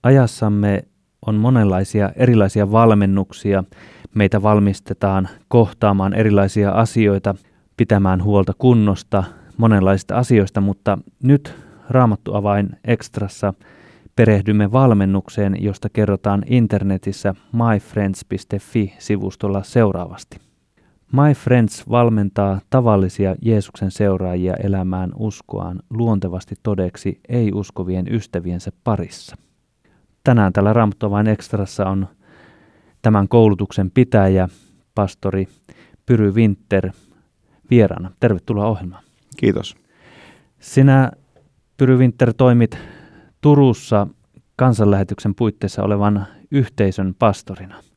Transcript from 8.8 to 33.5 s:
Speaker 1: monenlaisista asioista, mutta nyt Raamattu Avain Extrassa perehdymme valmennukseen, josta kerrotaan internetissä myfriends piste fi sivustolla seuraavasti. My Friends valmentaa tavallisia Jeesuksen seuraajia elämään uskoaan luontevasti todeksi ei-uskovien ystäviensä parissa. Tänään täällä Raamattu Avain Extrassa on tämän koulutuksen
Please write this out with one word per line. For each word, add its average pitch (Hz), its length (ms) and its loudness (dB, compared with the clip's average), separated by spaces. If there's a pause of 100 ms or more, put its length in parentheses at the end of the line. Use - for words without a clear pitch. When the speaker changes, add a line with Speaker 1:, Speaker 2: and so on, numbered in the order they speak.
Speaker 1:
monenlaisista 98 600 0
asioista, 107 440 0
mutta 98 360 -4 (260)
nyt 143 320 0 (340)
Raamattu 123 440 0
Avain 101 360 -2 (140)
Extrassa 104 720 -6 (600)
perehdymme 104 560 2
valmennukseen, 98 880 0
josta 101 300 -6
kerrotaan 101 560 -2
internetissä 98 880 -2 (180)
myfriends 104 720 -4
piste 98 340 -8
fi 104 400 -4
sivustolla 98 640 -6
seuraavasti. 92 720 -4 (760)
My 143 220 4
Friends 120 560 0
valmentaa 104 720 0 (100)
tavallisia 98 720 0
Jeesuksen 104 500 -2
seuraajia 92 600 -2
elämään 92 640 -4
uskoaan 98 640 -10 (100)
luontevasti 101 760 -4
todeksi 95 560 -6 (100)
ei-uskovien 98 840 -4
ystäviensä 90 580 -8 (120)
parissa. - 520 -8 (880)
Tänään 107 300 2
täällä 104 200 2
Raamattu 110 320 0
Avain 104 220 -2
Extrassa 104 580 -4
on 95 220 -4 (960)
tämän 104 260 2
koulutuksen 104 640 0